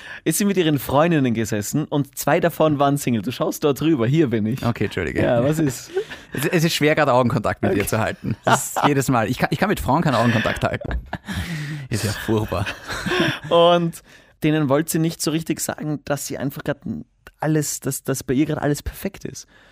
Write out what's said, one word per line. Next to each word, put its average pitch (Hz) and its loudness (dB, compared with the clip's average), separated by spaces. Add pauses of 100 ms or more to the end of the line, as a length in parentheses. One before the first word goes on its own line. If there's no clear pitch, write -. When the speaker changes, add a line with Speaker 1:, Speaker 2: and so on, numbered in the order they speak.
(260)
Speaker 1:
ist 160 0
sie 208 0
mit 196 2
ihren 156 2
Freundinnen 143 2
gesessen 110 -2
und - -2
zwei 156 2
davon 156 2
waren 139 4
Single. 117 0
Du 123 -4
schaust - -4
dort 143 2
rüber, 151 2
hier 147 4
bin 107 2
ich. 117 -2
Speaker 2:
Okay, 113 0
entschuldige. 78 -2
Speaker 1:
Ja, 117 2
was 156 2
ist? 143 -2 (440)
Speaker 2:
Es, 127 -2
es 170 2
ist 165 0
schwer, 147 2
gerade 151 4
Augenkontakt 113 2
mit 101 2
Speaker 1:
Okay. 101 0
Speaker 2:
dir 95 -4
zu 110 0
halten. 95 -4 (100)
Das - 0
ist - -2
jedes 139 2
Mal. 113 2
Ich 127 -4
kann, 175 2
ich 151 0
kann 190 0
mit 185 0
Frauen 151 0
keinen 151 2
Augenkontakt 113 2
halten. - -4 (880)
Ist 110 -4
ja 107 -2
furchtbar. 107 -2 (840)
Speaker 1:
Und 170 4 (400)
denen 151 2
wollte 151 2
sie 170 0
nicht 165 -2
so 160 -2
richtig 160 -4
sagen, 151 -6
dass 143 -4
sie - -6
einfach 143 -6
grad 143 -4 (600)
alles, 151 0
dass, - -6
dass 135 -4
bei 131 -2
ihr 151 2
grad 151 -2
alles 147 -2
perfekt - -8
ist. - -14 (240)